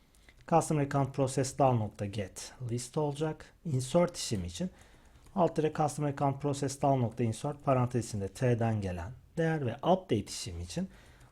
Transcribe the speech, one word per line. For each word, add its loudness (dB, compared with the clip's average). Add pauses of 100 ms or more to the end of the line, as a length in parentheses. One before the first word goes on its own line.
(500)
Customer 4
Account 0
Process 0
dal 6
nokta -2
get -8 (180)
list -6
olacak. -4 (120)
Insert 2
işlemi -4
için -6 (640)
alt 2
tire 2
Customer 0
Account 0
Process -2
dal 4
nokta 0
insert -4
parantezinde 0
T'den 0
gelen -6 (260)
değer 0
ve -2
update 2
işlemi -10
için -6 (420)